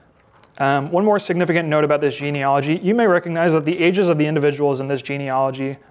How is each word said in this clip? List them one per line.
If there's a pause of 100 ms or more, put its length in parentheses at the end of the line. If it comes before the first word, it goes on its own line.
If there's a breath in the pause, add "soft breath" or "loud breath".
(580 soft breath)
Um,
one
more
significant
note
about
this
genealogy.
You
may
recognize
that
the
ages
of
the
individuals
in
this
genealogy (140 soft breath)